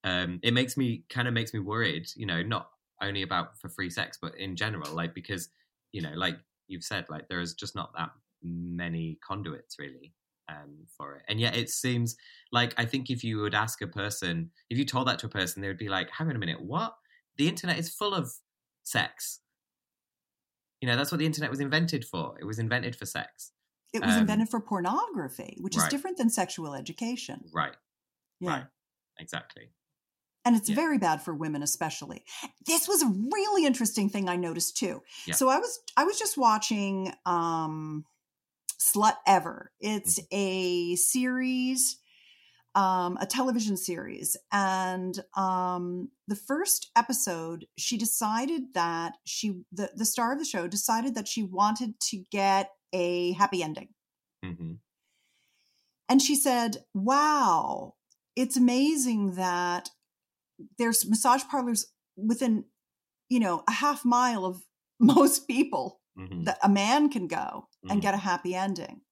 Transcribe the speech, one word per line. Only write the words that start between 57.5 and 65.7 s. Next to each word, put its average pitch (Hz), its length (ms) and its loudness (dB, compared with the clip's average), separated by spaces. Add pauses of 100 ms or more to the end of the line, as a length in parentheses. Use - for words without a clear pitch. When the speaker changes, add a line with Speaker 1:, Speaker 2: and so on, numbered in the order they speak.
Speaker 2:
it's 254 200 2
amazing 247 800 4
that 180 540 0 (880)
there's 233 320 2
massage 247 400 6
parlors 240 420 0 (240)
within, 220 500 2 (640)
you 254 100 4
know, 180 280 2
a 226 40 4
half 285 340 0
mile 240 400 4
of 185 180 -4 (180)
<laughs> - 180 -20
most 277 480 8
people 214 540 0 (140)